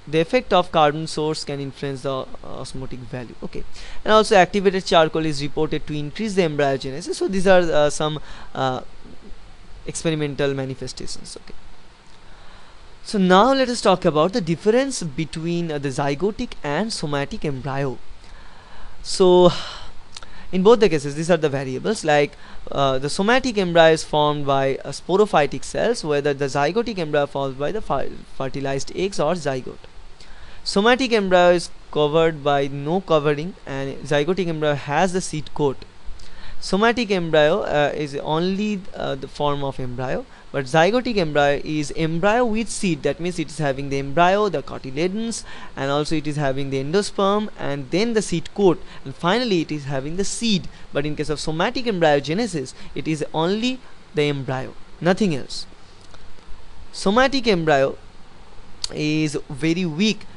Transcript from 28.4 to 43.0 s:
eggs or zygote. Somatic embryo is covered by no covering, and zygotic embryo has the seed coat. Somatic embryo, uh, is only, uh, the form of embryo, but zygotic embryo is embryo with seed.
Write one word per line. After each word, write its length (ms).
eggs 240
or 160
zygote. 560
Somatic 480
embryo 380
is 200
covered 500
by 240
no 340
covering, 540
and 340
zygotic 500
embryo 260
has 380
the 80
seed 340
coat. 300
Somatic 540
embryo, 480
uh, 340
is 220
only, 640
uh, 180
the 140
form 340
of 160
embryo, 480
but 140
zygotic 540
embryo 440
is 320
embryo 500
with 240
seed. 360